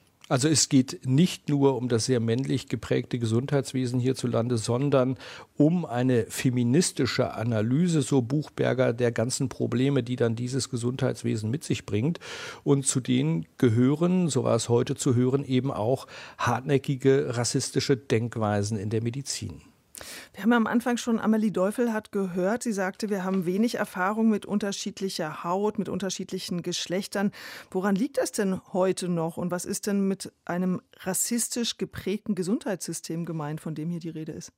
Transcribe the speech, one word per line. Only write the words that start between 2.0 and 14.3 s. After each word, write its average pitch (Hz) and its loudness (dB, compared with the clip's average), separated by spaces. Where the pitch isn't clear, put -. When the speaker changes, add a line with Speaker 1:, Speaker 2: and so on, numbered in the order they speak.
Speaker 1:
sehr 127 2
männlich 127 0
geprägte 127 -2
Gesundheitswesen 127 0
hierzulande, 120 0
sondern 131 2
um 160 6
eine 123 2
feministische 123 2
Analyse, 123 2
so 135 4
Buchberger, 127 0
der 120 2
ganzen 123 -2
Probleme, 127 0
die 123 -4
dann 117 2
dieses 123 -4
Gesundheitswesen 120 -2
mit 139 -4
sich - -4
bringt. 117 0
Und 139 4
zu - 2
denen 143 0
gehören, 151 4
so 127 0